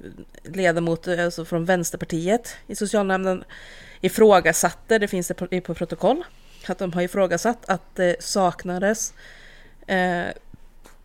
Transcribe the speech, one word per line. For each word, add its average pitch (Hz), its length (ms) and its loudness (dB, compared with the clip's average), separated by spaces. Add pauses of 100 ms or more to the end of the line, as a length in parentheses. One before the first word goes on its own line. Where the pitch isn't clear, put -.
(420)
ledamot, 170 680 0
eh, 175 160 0
alltså 170 200 -4
från 165 200 -4
Vänsterpartiet 175 920 -2 (100)
i - 80 -12
socialnämnden 190 680 0 (560)
ifrågasatte, 202 1000 4
det 202 100 0
finns 180 200 -4
det 175 60 -4
på, 180 260 -4
på 170 140 -8
protokoll, 196 500 0 (440)
att 185 100 -4
de 180 140 -4
har 175 100 0
ifrågasatt 190 680 0
att - 260 -4
det 175 280 0
saknades, 185 920 -2 (720)
eh, 180 400 0 (800)